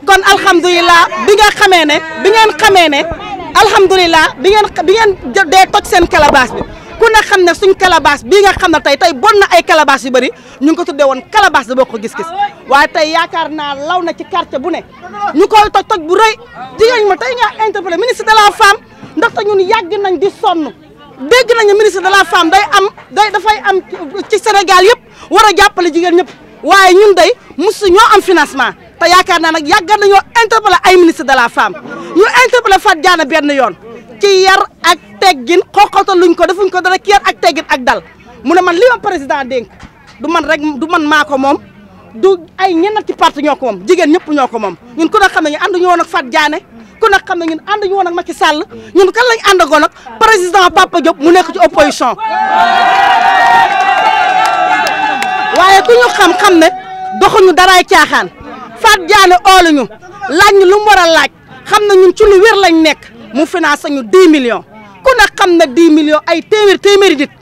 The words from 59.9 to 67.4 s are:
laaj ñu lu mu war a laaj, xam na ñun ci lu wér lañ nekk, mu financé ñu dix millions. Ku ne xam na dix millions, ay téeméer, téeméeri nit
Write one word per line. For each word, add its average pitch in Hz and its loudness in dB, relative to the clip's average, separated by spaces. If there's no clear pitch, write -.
laaj 392 2
ñu 381 4
lu 381 4
mu 427 -4
war 392 4
a 349 2
laaj, 311 2
xam 415 0
na 392 2
ñun 370 4
ci - 2
lu 403 6
wér 440 4
lañ 330 2
nekk, 302 0
mu 294 -2
financé 320 -4
ñu 277 -6
dix 359 4
millions. 240 0
Ku 523 2
ne 415 4
xam 359 0
na 330 4
dix 311 2
millions, 302 2
ay 339 -2
téeméer, 415 0
téeméeri 392 2
nit 269 -6